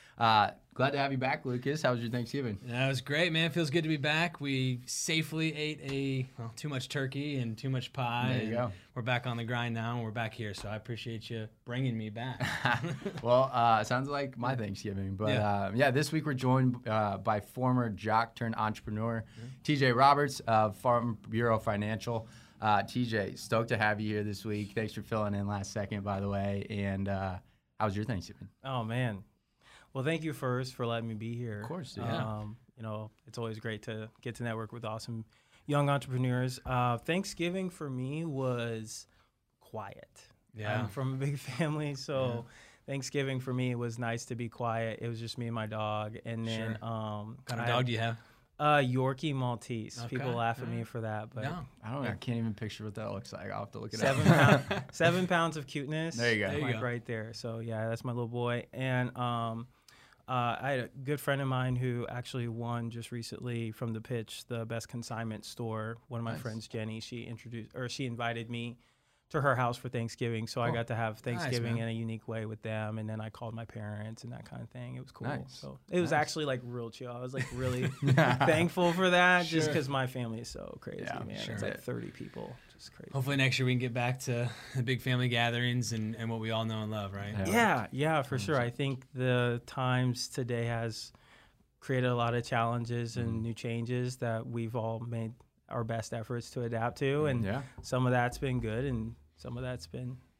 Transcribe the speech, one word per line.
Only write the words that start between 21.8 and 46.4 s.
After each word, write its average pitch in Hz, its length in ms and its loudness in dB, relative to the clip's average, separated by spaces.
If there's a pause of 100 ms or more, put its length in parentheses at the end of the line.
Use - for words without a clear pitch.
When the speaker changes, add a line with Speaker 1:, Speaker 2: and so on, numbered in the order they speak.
Speaker 1:
Uh, 104 200 6
T 123 220 0
J, 104 300 0
stoked - 360 0
to 120 60 2
have 107 240 4
you 107 140 0
here 107 100 0
this 104 180 -4
week. 104 320 -4
Thanks 110 200 -2
for 107 80 -6
filling 107 320 0
in 101 120 0
last 101 260 -2
second, 101 300 -4
by 98 180 0
the 101 100 0
way. 101 400 0
And, 98 400 0
uh, 95 240 -2 (440)
how 110 80 0
was 98 80 2
your 107 120 -2
Thanksgiving? 98 420 -6 (140)
Speaker 3:
Oh, 131 220 -2
man. 113 380 -2 (720)
Well, 131 100 -4
thank 160 220 0
you 156 80 -2
first 127 420 -2
for 123 120 -4
letting 117 200 -2
me 113 80 -6
be 113 200 -6
here. 117 260 -6
Speaker 1:
Of 110 80 -8
course, 170 300 -8
yeah. 113 260 -2 (140)
Speaker 3:
Um, 107 180 -8 (220)
you 117 40 -12
know, 110 280 -6 (160)
it's - 100 -16
always 113 240 -4
great 107 220 -6
to 110 260 -8 (140)
get 120 140 -6
to 123 80 -6
network 113 280 -4
with 117 140 -10
awesome 113 400 -6 (400)
young 143 240 4
entrepreneurs. 127 760 0
Uh, 123 320 2
Thanksgiving 180 720 -2
for 160 220 -8
me 131 340 -2
was 120 840 -2 (520)
quiet. - 600 -12 (340)
Speaker 2:
Yeah. 107 240 0
Speaker 3:
I'm 117 80 -2
from 131 260 -2
a - 20 -4
big 139 220 -2
<laughs> 123 200 -8
family, 151 380 0
so 127 500 -2
Speaker 2:
Yeah. - 60 -20 (340)
Speaker 3:
Thanksgiving 135 540 -2
for 131 120 -2
me 127 220 2
was 120 240 -2
nice 117 280 -2
to 120 100 -6
be 117 120 -4
quiet. 113 540 -2
It 117 60 -2
was 113 120 -4
just 113 160 -8
me 120 100 -4
and 117 80 -2
my 110 120 -2
dog, 107 580 -2
and 113 240 -4